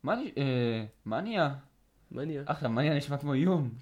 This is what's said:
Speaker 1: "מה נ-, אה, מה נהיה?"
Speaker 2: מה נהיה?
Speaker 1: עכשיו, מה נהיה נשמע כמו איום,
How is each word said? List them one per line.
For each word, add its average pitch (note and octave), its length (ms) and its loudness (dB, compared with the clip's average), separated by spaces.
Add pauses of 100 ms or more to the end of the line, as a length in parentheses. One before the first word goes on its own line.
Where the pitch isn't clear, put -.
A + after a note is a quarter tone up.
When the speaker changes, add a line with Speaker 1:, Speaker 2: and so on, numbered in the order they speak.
Speaker 1:
"מה D#3+ 120 0
נ-, A#3+ 40 -4 (180)
אה, A#2+ 480 2 (200)
מה A2 160 -2
נהיה?" F3+ 340 0 (560)
Speaker 2:
מה C3 140 -6
נהיה? D3 200 -6
Speaker 1:
עכשיו, D3 240 -2
מה A2+ 120 2
נהיה D3 160 4
נשמע C#3+ 200 -2
כמו C#3+ 160 -2
איום, D3+ 360 4 (120)